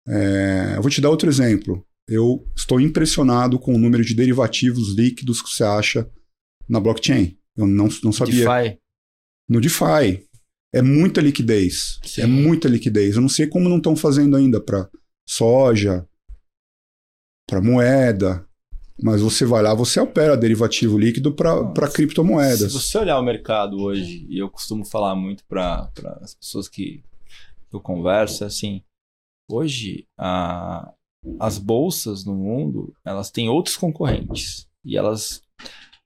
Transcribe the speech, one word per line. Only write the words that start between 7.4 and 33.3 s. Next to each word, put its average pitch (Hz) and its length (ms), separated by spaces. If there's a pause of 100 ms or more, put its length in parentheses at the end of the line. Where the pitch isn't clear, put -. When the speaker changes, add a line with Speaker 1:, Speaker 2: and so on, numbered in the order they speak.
Speaker 1:
Eu 107 100
não, 101 220 (140)
não 110 100
sabia. 120 360
Speaker 2:
DeFi. 120 300 (720)
Speaker 1:
No 117 120
DeFi. 147 680 (460)
É 123 100
muita 151 380
liquidez. 113 840
Speaker 2:
Sim. - 200
Speaker 1:
É 113 40
muita 147 420
liquidez. 107 480
Eu 120 60
não 131 60
sei 156 180
como 180 220
não 175 120
tão 156 140
fazendo 143 420
ainda 127 240
pra 98 280 (400)
soja, 113 800 (1400)
pra 95 120
moeda, 120 880 (560)
mas 110 180
você 110 240
vai 117 180
lá, 107 120
você 117 240
opera 151 380
derivativo 113 600
líquido 120 360
pra, 165 220
Speaker 2:
Não, 190 160
Speaker 1:
pra 147 160
Speaker 2:
se, - 60
Speaker 1:
criptomoedas. 147 800
Speaker 2:
se 139 60
você - 200
olhar 175 200
o 127 40
mercado 107 580
hoje, 95 480
e 92 100
eu 95 100
costumo 110 360
falar 101 320
muito 95 320
pra, 87 460
pra - 280
as 98 120
pessoas - 340
que - 340 (720)
eu 101 80
converso, 92 640
é - 20
assim, 101 360 (680)
hoje 120 560 (120)
a, 87 760 (480)
as 107 180
bolsas 110 680
no 101 120
mundo, 117 580 (100)
elas 98 260